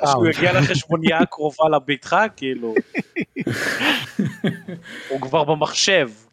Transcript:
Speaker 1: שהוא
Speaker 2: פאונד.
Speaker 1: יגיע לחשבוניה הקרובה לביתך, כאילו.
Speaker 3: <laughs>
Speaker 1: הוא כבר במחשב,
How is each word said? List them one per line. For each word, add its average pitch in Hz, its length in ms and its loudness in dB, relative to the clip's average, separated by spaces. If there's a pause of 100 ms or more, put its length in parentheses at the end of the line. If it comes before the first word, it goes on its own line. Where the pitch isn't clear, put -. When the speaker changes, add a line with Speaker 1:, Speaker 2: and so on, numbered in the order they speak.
Speaker 1:
שהוא 143 80 4
Speaker 2:
פאונד. 160 220 2
Speaker 1:
יגיע 180 180 2
לחשבוניה 160 680 2
הקרובה 151 460 0 (100)
לביתך, 139 400 -2 (200)
כאילו. 123 380 -4 (1120)
Speaker 3:
<laughs> - 1200 -6
Speaker 1:
הוא 135 120 -6
כבר 139 220 0
במחשב, 151 680 2 (240)